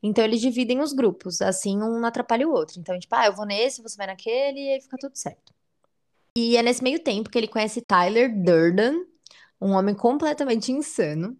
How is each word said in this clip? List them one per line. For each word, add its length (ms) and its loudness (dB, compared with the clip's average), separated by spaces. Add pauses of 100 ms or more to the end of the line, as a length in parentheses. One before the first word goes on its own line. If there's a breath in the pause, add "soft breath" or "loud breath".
Então, 220 2
eles 160 0
dividem 400 0
os 120 -2
grupos, 480 0
assim, 360 0
um 240 -2
não 60 -4
atrapalha 400 0
o 60 0
outro. 260 -2
Então, 200 -8
tipo, 160 -8
"Ah, 120 4
eu 60 4
vou 140 -8
nesse, 360 -2
você 140 -14
vai 120 -8
naquele", 520 -4
e 140 -2
aí 60 -6
fica 180 -16
tudo 180 -12
certo. 380 -14 (800)
E 200 2
é 60 6
nesse 200 0
meio 200 0
tempo 280 -2
que 80 0
ele 100 -2
conhece 320 -4
Tyler 500 2 (120)
Durden, 640 4 (540 loud breath)
um 120 -2
homem 220 2
completamente 760 0
insano. 680 -4